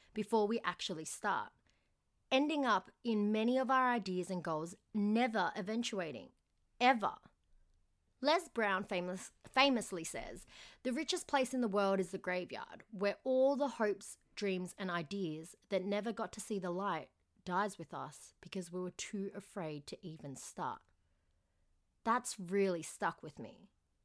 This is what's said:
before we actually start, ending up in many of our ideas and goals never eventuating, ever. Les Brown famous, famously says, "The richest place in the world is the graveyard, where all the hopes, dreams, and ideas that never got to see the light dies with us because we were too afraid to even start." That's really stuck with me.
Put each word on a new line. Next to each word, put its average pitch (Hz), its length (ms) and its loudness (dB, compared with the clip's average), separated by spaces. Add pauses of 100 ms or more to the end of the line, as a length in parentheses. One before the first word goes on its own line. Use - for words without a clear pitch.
(140)
before 214 320 2
we 220 140 0
actually 165 460 -4
start, 151 440 -2 (800)
ending 285 340 2
up 208 280 2 (100)
in 214 300 2
many 226 260 4
of 247 120 2
our 262 200 6
ideas 190 400 0
and 180 140 -2
goals 165 320 -2 (180)
never 214 640 2
eventuating, 196 720 -4 (480)
ever. 247 380 4 (1040)
Les 311 280 2
Brown 202 360 0
famous, 185 480 -4 (120)
famously 233 600 2
says, - 420 -8 (380)
"The 254 80 0
richest 320 340 -2
place 269 260 2
in 254 100 2
the 233 60 2
world 196 320 4
is 180 120 -4
the 190 60 -4
graveyard, - 720 -6
where 202 340 0
all 262 320 6
the 277 120 2
hopes, 208 500 -2 (180)
dreams, 185 420 -2
and 190 120 -4
ideas 170 640 -4 (140)
that 185 140 0
never 202 280 0
got 208 200 -6
to - 80 -12
see 208 180 -4
the 180 120 -2
light 175 400 -2 (340)
dies 190 340 0
with 165 140 -12
us 143 480 -10
because 175 300 -8
we 180 100 -6
were 180 100 -4
too 196 440 -6
afraid 156 540 -8
to - 180 -12
even 143 300 -10
start." - 460 -6 (1200)
That's 233 340 0
really 185 440 2
stuck - 400 -4
with - 160 -14
me. - 320 -16 (340)